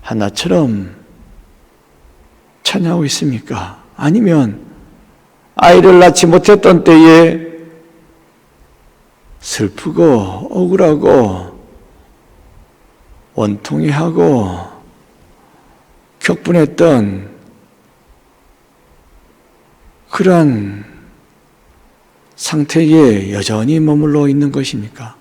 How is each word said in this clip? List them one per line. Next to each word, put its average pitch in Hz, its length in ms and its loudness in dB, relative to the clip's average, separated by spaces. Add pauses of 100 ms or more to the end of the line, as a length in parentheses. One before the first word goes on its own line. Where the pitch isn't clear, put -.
한나처럼 110 920 -4 (1700)
찬양하고 175 440 -4
있습니까? 110 760 -8 (140)
아니면 156 680 -2 (920)
아이를 180 420 6
낳지 175 280 4
못했던 185 580 4
때에 165 720 6 (1900)
슬프고 120 1040 -2
억울하고 147 1120 0 (1700)
원통해하고 147 1200 -4 (1600)
격분했던 147 1080 -2 (2750)
그러한 127 760 -2 (1500)
상태에 147 1000 0
여전히 113 460 -4
머물러 147 480 0
있는 143 220 -2
것입니까? 123 720 -10